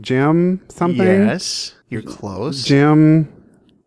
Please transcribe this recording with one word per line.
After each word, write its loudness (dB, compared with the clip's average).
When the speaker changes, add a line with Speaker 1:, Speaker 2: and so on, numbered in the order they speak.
Speaker 1:
Jim 0
something? -2
Speaker 2:
Yes. -2
You're -10
close. -10
Speaker 1:
Jim. 4